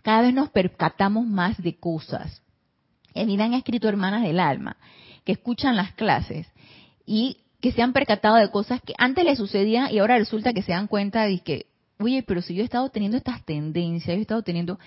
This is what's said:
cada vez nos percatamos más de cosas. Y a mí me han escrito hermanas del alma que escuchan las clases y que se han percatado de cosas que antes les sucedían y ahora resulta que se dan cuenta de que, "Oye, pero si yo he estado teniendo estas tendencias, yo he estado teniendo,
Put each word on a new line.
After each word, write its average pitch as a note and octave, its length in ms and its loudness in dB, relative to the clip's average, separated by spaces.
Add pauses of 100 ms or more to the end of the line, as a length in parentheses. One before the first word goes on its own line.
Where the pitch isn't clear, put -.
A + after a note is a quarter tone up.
cada A3 200 4
vez B3 120 4
nos C4+ 160 0
percatamos G3 760 0
más G3+ 360 0
de E3+ 140 -4
cosas. - 680 -6 (720)
Y E3+ 60 -6
a G#3+ 40 -2
mí G3+ 120 0
me G#3 80 2
han A#3 100 0
escrito A3+ 340 -2
hermanas G3+ 340 0
del F3 180 2
alma C#3 360 0 (480)
que F#3+ 80 0
escuchan A#3+ 440 -2
las F#3 160 -2
clases E3 540 -2 (600)
y A3+ 320 -2 (220)
que B3 100 0
se A#3+ 120 0
han B3 100 2
percatado A3 440 2
de G#3 140 6
cosas A3+ 320 -2
que - 160 -12
antes C4 260 2
les C#4+ 140 2
sucedían A3 560 0
y G#3 60 4
ahora A#3 180 4
resulta A3 340 0
que A3 100 -2
se - 100 -2
dan G#3 160 -2
cuenta G3+ 340 -2
de G3 160 0
que, - 280 -6 (320)
"Oye, B3 260 -2
pero F3 180 -2
si F3 120 -8
yo G3 80 -2
he - 20 -2
estado B3+ 260 -4
teniendo G#3 260 -2
estas B3 280 -8
tendencias, E3 720 -4
yo F#3+ 40 -2
he G#3+ 40 -2
estado A3 200 -4
teniendo, F3 440 -4